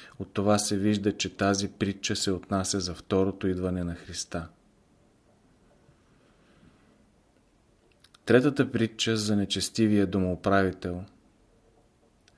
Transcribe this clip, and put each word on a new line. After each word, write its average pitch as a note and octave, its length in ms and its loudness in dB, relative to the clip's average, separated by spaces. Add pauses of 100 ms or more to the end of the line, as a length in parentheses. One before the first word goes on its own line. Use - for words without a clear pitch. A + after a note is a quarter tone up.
(180)
От G2 140 -10
това G#2 260 2
се G#2 200 -2
вижда, G2+ 380 2
че - 200 -6
тази G2 320 0
притча - 480 -4
се - 140 -2
отнася F#2+ 500 -2
за F2+ 140 -6
второто F#2+ 540 0
идване F2+ 360 -2
на E2+ 100 -6
Христа. E2+ 540 -10 (3750)
Третата C3 480 4
притча A2+ 440 0
за G#2+ 200 0
нечестивия G2+ 680 2
домоуправител, F#2 1000 0 (1300)